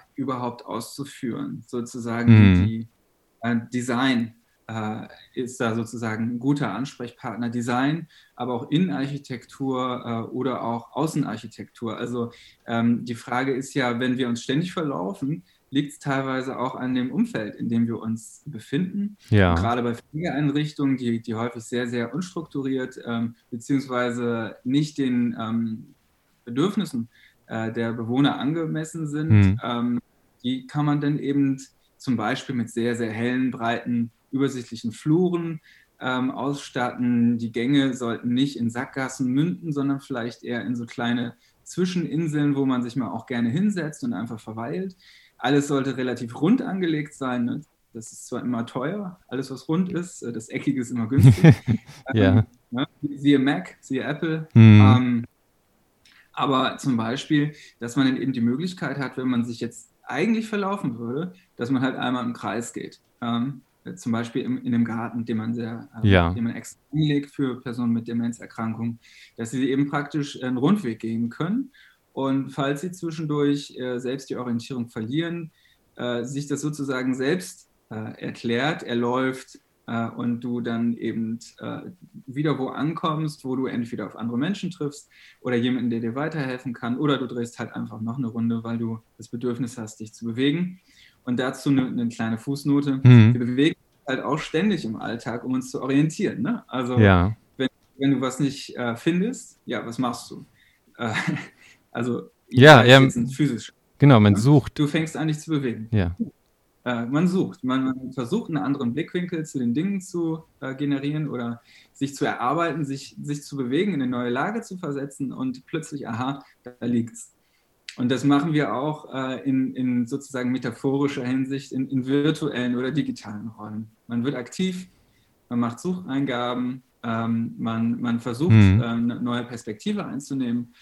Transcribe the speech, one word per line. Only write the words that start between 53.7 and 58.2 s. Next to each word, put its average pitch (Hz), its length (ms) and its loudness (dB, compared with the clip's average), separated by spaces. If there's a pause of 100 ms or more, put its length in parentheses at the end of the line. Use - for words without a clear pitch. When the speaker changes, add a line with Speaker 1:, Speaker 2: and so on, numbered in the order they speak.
Speaker 1:
siehe 131 220 -4
Apple. 156 520 -4
Speaker 2:
Mhm. 110 260 12
Speaker 1:
Ähm, 117 440 8 (1080)
aber 131 460 0
zum 131 180 0
Beispiel, 139 560 0 (260)
dass 117 180 -8
man 135 100 4
dann 131 100 2
eben 123 160 -2